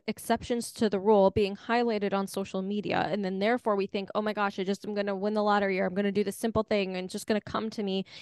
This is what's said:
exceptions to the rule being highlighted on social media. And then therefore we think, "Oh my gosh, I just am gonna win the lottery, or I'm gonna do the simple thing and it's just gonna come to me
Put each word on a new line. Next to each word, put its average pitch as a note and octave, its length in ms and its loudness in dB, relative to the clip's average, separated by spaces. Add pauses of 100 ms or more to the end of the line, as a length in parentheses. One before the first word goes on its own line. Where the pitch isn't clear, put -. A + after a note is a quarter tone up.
exceptions - 640 -2
to A3 180 2
the G3 100 0
rule G3 300 6
being G3+ 260 0
highlighted A3+ 560 0
on G3 140 0
social F#3+ 340 -4
media. F#3+ 500 -2
And G#3 140 -2
then F#3+ 140 -2
therefore G#3+ 380 2
we G3 100 0
think, G3 280 -6
"Oh G#3 60 2
my G#3+ 140 -2
gosh, G3+ 240 -2
I G3 60 -2
just G3 220 -4
am G#3 80 -6
gonna G3+ 220 -2
win G3+ 160 -2
the G#3+ 100 2
lottery, G3+ 380 2
or G3 60 2
I'm F#3 80 -4
gonna G3+ 180 0
do G3+ 100 2
the G3 80 0
simple A3 320 0
thing G3 320 0
and F#3 120 -4
it's F#3 60 -10
just G#3 140 -8
gonna G#3+ 140 2
come A3 300 -4
to A3 120 -6
me F#3+ 220 0 (160)